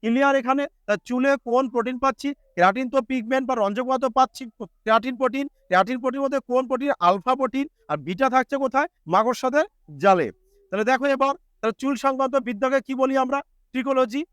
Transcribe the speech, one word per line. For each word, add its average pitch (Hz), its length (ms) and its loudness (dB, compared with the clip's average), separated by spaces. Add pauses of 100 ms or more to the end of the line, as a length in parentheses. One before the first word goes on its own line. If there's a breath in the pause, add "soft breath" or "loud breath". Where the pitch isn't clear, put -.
ক্লিয়ার 269 340 2
এখানে? 269 320 0 (180)
তা 202 100 0 (100)
চুলে 254 320 0
কোন 247 320 0
প্রোটিন 240 300 -4
পাচ্ছি? 269 340 -2 (220)
কেরাটিন 202 340 2
তো 269 120 0
পিগমেন্ট 262 460 -2
বা 254 80 0
রঞ্জক 208 280 0
উপাদান 254 180 0
তো 262 80 0
পাচ্ছি, 262 340 0 (420)
কেরাটিন 226 300 2
প্রোটিন। 262 320 -2 (220)
কেরাটিন 190 300 2
প্রোটিন 254 220 -4
মধ্যে 269 180 -2
কোন 254 280 -2
প্রোটিন? 262 320 -2
আলফা 190 360 2
প্রোটিন। 269 320 -4 (200)
আর 151 100 -2
বিটা 180 320 -2
থাকছে 254 280 0
কোথায়? 269 300 0 (200)
মাকড়সাদের 240 580 0 (320)
জালে। 165 340 4 (400)
তাহলে 208 120 -2
দেখো 254 220 0
এবার, 269 280 2 (280)
তাহলে 220 160 -2
চুল 269 180 -2
সংক্রান্ত 269 400 -2
বিদ্যাকে 254 460 0
কি 269 140 -8
বলি 269 220 0
আমরা? 262 220 0 (320)
ট্রিকোলজি। 262 600 -2